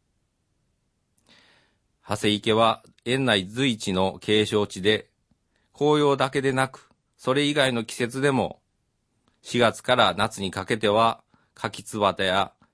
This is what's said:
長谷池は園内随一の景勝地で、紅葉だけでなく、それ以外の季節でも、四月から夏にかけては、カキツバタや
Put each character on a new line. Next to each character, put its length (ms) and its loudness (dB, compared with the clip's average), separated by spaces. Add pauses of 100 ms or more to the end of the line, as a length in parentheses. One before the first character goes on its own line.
(2000)
長 120 -4
谷 180 2
池 160 -2
は 320 2 (220)
園 200 -2
内 220 0
随 240 -2
一 220 -4
の 260 -2
景 220 0
勝 260 0
地 140 -12
で、 260 0 (640)
紅 300 2
葉 160 2
だ 140 -2
け 100 -4
で 100 0
な 160 0
く、 220 -16 (260)
そ 200 -2
れ 100 2
以 80 0
外 200 0
の 120 -4
季 100 -14
節 260 -6
で 100 0
も、 280 -2 (840)
四 160 -4
月 240 2
か 120 2
ら 200 4
夏 260 -2
に 80 0
か 160 -6
け 140 -2
て 100 0
は、 340 2 (300)
カ 160 -6
キ 140 -16
ツ 160 -8
バ 160 2
タ 80 -4
や 300 0 (200)